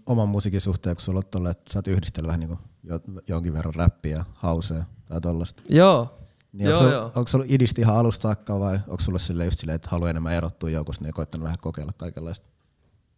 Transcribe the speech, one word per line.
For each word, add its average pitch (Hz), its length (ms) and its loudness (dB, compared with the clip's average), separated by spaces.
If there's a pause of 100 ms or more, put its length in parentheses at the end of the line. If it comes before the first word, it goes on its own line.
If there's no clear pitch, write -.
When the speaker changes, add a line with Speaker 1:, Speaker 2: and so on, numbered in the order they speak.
Speaker 1:
oman 117 220 2
musiikin 101 320 0
suhteen, 90 360 0
kun - 60 -14
sulla 92 160 -2
on 95 120 -2
tolle, 90 200 -2
että - 220 -8
sä 101 60 -4
oot 95 80 -4
yhdistellyt 90 400 0
vähän 82 140 0
niinku 82 180 -6 (240)
jo-, 82 180 -6 (280)
jonkin 85 260 -2
verran 78 200 -2
räppiä, 80 500 0 (100)
hausea 82 500 -2 (240)
tai 82 120 -4
tollasta? 85 480 -4
Speaker 2:
Joo. 156 500 4 (340)
Speaker 1:
Niin 101 180 -2
Speaker 2:
Joo, 156 80 4
Speaker 1:
onks 135 60 8
sul, 127 80 8
Speaker 2:
joo. 117 220 -4
Speaker 1:
onks 120 180 0
sul 135 160 4
idistä 127 320 4
ihan 110 160 6
alusta 117 260 2
saakka 104 380 -2
vai 98 280 0
onks 82 160 -4
sulla 90 140 0
sille 85 260 -2
just 87 160 0
silleen, 80 160 -4
että - 140 -10
haluaa 85 200 0
enemmän 80 220 -2
erottua 85 380 -2
joukosta, 78 340 -4
niin 78 100 -8
koittanut 80 300 -6
vähän 80 180 -4
kokeilla 78 300 -8
kaikenlaista? 82 540 -12 (720)